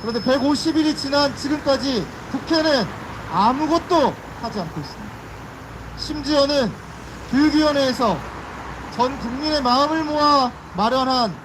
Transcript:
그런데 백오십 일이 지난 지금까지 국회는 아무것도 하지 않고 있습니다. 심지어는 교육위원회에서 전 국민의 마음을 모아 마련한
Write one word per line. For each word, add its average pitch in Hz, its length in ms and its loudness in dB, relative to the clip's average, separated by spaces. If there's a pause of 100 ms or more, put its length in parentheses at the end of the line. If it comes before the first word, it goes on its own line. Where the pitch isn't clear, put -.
그런데 220 220 -4
백오십 277 540 2
일이 311 180 4
지난 285 400 2
지금까지 269 720 0 (260)
국회는 311 540 2 (480)
아무것도 285 800 4 (280)
하지 214 200 -6
않고 160 180 -8
있습니다. 107 300 -10 (880)
심지어는 285 760 0 (600)
교육위원회에서 277 840 4 (800)
전 254 240 0
국민의 285 420 -2
마음을 285 440 2
모아 294 460 4 (260)
마련한 240 680 2